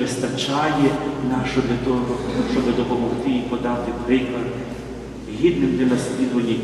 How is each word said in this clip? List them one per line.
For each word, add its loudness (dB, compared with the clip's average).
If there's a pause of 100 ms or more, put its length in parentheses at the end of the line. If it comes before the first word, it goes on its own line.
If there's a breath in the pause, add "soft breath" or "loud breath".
вистачає 2 (400)
нашого 0
для 2
того, 2 (520)
щоб 2
допомогти 0
і 0
подати -2 (140)
приклад 0 (960)
гідним 4
для 2
наслідування 0